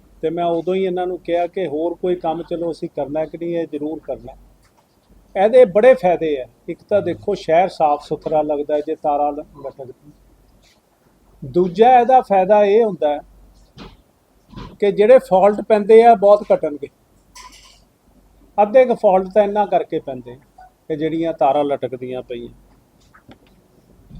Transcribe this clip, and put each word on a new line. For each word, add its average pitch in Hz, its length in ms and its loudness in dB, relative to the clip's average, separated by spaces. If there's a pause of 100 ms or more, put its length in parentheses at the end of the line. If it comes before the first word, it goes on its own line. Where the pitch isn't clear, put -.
(220)
ਤੇ 160 80 -2
ਮੈਂ 175 140 -4
ਉਦੋਂ 170 300 -2
ਹੀ 190 100 -2
ਇਹਨਾਂ 180 220 -4
ਨੂੰ 180 120 -8
ਕਿਹਾ 170 280 -4
ਕਿ 170 200 -6
ਹੋਰ 156 280 -4
ਕੋਈ 180 200 -4
ਕੰਮ 165 280 -6
ਚਲੋ 170 280 -8
ਅਸੀਂ 165 260 -10
ਕਰਨਾ 147 280 -6
ਕਿ 156 140 -14
ਨਹੀਂ, 170 180 -8
ਇਹ 165 100 -6
ਜ਼ਰੂਰ 151 320 -10
ਕਰਨਾ। 123 340 -14 (1120)
ਇਹਦੇ 247 200 6
ਬੜੇ 214 300 4
ਫਾਇਦੇ 160 480 -2
ਆ। - 40 -12 (220)
ਇੱਕ 165 200 -14
ਤਾਂ 202 140 0
ਦੇਖੋ 175 320 -6
ਸ਼ਹਿਰ 180 340 2
ਸਾਫ਼ 147 380 -2
ਸੁਥਰਾ 151 360 -2
ਲੱਗਦਾ 147 380 -2
ਜੇ 156 140 -8
ਤਾਰਾਂ 147 380 -2
ਲ-, 143 120 -12 (220)
ਲਟਕਦੀਆਂ। 135 440 -18 (1300)
ਦੂਜਾ 185 560 2
ਇਹਦਾ 247 200 2
ਫਾਇਦਾ 196 440 0
ਇਹ 208 200 2
ਹੁੰਦਾ 165 240 -4
ਹੈ 147 120 -4 (1600)
ਕਿ 202 120 0
ਜਿਹੜੇ 214 260 6
ਫਾਲਟ 202 420 2
ਪੈਂਦੇ 214 420 4
ਆ 233 120 8
ਬਹੁਤ 202 300 4 (100)
ਘਟਣਗੇ। 147 340 -6 (1700)
ਅੱਧੇ 240 220 4
ਕੁ 233 100 0
ਫਾਲਟ 190 400 2
ਤਾਂ 214 80 4
ਇਹਨਾਂ 202 240 -2
ਕਰਕੇ 165 320 -4
ਪੈਂਦੇ 123 340 -12
ਆ 127 40 -18 (520)
ਕਿ 156 80 -6
ਜਿਹੜੀਆਂ 160 360 -4
ਤਾਰਾਂ 143 320 0
ਲਟਕਦੀਆਂ 127 580 -8
ਪਈਆਂ। 120 260 -14 (1700)